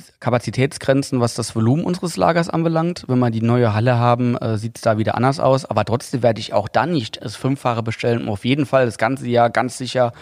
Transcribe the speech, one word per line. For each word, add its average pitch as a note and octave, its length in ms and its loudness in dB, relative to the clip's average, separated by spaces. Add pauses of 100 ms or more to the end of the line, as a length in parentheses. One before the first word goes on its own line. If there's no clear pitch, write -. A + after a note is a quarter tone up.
(200)
Kapazitätsgrenzen, B2+ 1000 0
was A#2 140 0
das - 200 -6
Volumen A#2 300 2
unseres F3+ 320 -6
Lagers F3 320 2
anbelangt. E3 580 -2
Wenn B2+ 120 2
wir A#2+ 120 2
die A2 100 -2
neue A#2 320 4
Halle A#2 240 2
haben, A#2+ 400 2
äh, A2+ 200 -2
sieht's A2+ 240 -10
da A2 160 2
wieder G#2+ 180 0
anders C3+ 240 0
aus. C3+ 260 2
Aber G#2 200 0
trotzdem A#2 380 -4
werde A2+ 180 2
ich - 120 -10
auch G#2 140 0
dann B2+ 240 0
nicht C3 320 -4
das - 140 -10
Fünffache B2+ 440 -2
bestellen, A#2 420 -2
um F2 60 -6
auf G#2 140 -6
jeden C3+ 220 0
Fall C3 200 2
das A2+ 120 -4
ganze C3 320 -2
Jahr A#2 200 4
ganz A#2 280 -2
sicher B2 340 -2 (100)